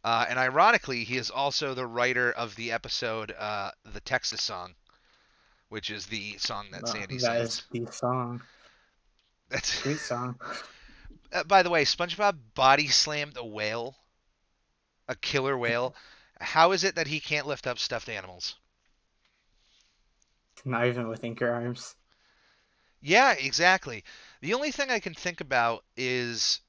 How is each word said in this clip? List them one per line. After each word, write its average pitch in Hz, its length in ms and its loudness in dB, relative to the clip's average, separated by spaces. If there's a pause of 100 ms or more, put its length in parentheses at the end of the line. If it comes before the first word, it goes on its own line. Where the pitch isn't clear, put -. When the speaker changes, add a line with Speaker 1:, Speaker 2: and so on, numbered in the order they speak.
Speaker 1:
Uh, 117 280 2
and 123 80 0
ironically, 135 640 4
he 123 140 -4
is 113 100 -4
also 135 460 -2
the 127 100 -4
writer 123 480 2
of 113 240 -6
the 113 160 -6
episode, 113 680 -4
uh, 107 320 -4 (220)
"The 104 80 -10
Texas - 420 -4
Song," 90 320 -8 (960)
which 107 220 -8
is 98 160 -8
the 104 320 -8
song 101 340 -6
that 95 120 -12
Speaker 2:
Wow, 117 80 -2
Speaker 1:
Sandy 107 260 -6
Speaker 2:
that 120 180 2
Speaker 1:
sings. 117 380 -2
Speaker 2:
is 117 120 -4
the - 60 -14
song. 123 480 -4 (1120)
Speaker 1:
That's - 320 -2
Speaker 2:
Great 147 160 -2
song. 123 460 -4
Speaker 1:
<laughs> - 920 -14
Uh, 185 100 0
by 190 180 8
the 175 60 4
way, 160 160 4
SpongeBob 175 540 0 (160)
body 139 340 6
slammed 147 480 0
a 123 80 -8
whale, 110 500 -4 (1120)
a 127 80 -4
killer 135 440 0
whale. 120 360 0 (460)
How 165 320 6
is 170 100 0
it 190 120 0
that 156 140 -2
he 151 120 -4
can't 147 260 -2
lift 139 200 -4
up 123 120 -2
stuffed - 300 -4
animals? 92 460 -10 (2000)
Speaker 2:
Not 123 220 2
even 120 220 0
with 113 160 -8
Anchor 120 260 -2
Arms. 120 440 -4 (1080)
Speaker 1:
Yeah, 220 300 6
exactly. 143 680 2 (380)
The 170 140 -2
only 277 160 -2
thing 269 200 -2
I 226 100 2
can 180 120 -8
think 175 300 -8
about 120 420 0 (120)
is 123 720 -2